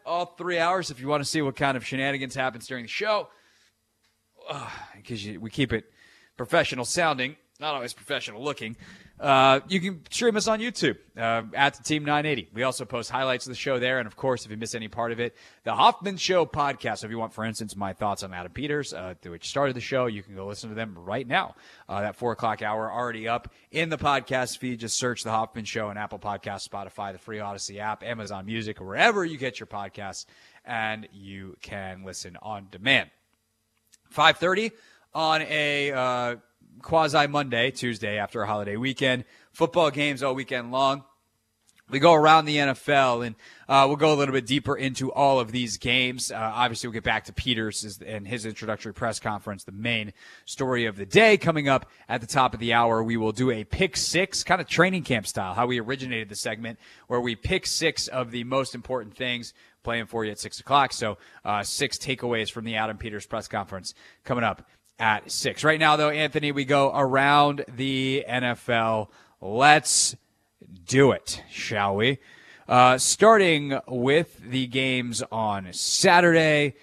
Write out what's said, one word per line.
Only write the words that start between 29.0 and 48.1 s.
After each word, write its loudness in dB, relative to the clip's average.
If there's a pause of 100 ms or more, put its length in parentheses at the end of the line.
you -8
get -6
your -14
podcasts, -12 (360)
and -6
you -16
can -12
listen -14
on -12
demand. 0 (1040)
Five 4
thirty 0 (440)
on 2
a, -2
uh, -2 (440)
quasi 2
Monday, 0
Tuesday -4
after -4
a -4
holiday -2
weekend. 0 (260)
Football 2
games -2
all 0
weekend -6
long. 2 (840)
We -2
go 10
around 8
the 0
N 4
F -4
L, 4
and, -6 (320)
uh, 8
we'll 2
go 6
a 4
little 2
bit 0
deeper 0
into -4
all 4
of -4
these -4
games. 0
Uh, -8
obviously, -2
we'll -10
get -8
back 0
to -18
Peters' -4
and -10